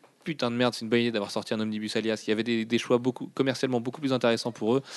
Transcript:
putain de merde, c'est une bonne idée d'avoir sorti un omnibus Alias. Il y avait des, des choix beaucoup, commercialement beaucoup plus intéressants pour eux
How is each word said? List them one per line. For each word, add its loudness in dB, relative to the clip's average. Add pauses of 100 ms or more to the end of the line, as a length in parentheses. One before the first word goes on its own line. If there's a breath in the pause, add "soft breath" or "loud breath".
(220)
putain -2
de -2
merde, 2
c'est -10
une -6
bonne 4
idée 0
d'avoir -2
sorti -4
un 0
omnibus -4
Alias. -2
Il 2
y 4
avait 0
des, 0
des 2
choix 4
beaucoup, -4
commercialement 0
beaucoup -6
plus 0
intéressants 2
pour 0
eux 2 (140 loud breath)